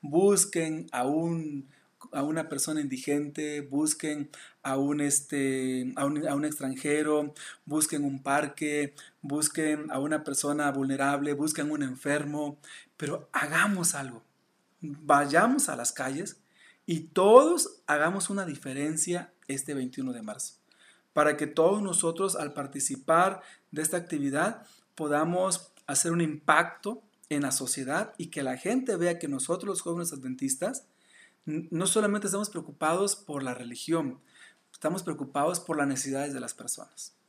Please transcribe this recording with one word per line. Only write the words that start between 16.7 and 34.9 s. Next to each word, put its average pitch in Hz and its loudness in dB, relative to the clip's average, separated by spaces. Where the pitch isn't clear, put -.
y 165 0
todos 254 8
hagamos 165 2
una 196 -2
diferencia 156 -4
este 139 -4
veintiuno 127 -6
de 117 -10
marzo, 107 -10
para 151 4
que 151 -2
todos 175 4
nosotros, 170 0
al 147 -4
participar 139 2
de 151 -4
esta 165 0
actividad, 160 -2
podamos 165 0
hacer 147 0
un 170 2
impacto 165 2
en 147 0
la 131 -2
sociedad 139 -2
y 147 -8
que 143 -6
la 127 -2
gente 240 0
vea 170 2
que 165 -6
nosotros, 143 -2
los - -2
jóvenes 170 -4
adventistas, 135 -4
n-, 160 -4
no 175 0
solamente 208 2
estamos 202 -2
preocupados 170 0
por 143 -8
la 127 -4
religión, 127 -4
estamos 180 -4